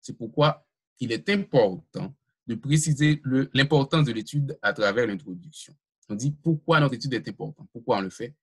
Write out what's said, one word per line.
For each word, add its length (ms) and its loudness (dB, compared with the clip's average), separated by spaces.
C'est 160 -14
pourquoi 480 0
il 120 -4
est 180 -4
important 840 0
de 80 -4
préciser 680 2
le, 300 0
l'importance 520 2
de 60 -2
l'étude 500 -4
à 120 0
travers 340 2
l'introduction. 680 -10
On 60 -6
dit 160 -2
pourquoi 480 0
notre 160 2
étude 180 -6
est 140 -4
importante, 440 -12
pourquoi 260 -2
on 40 0
le 80 -4
fait. 340 -12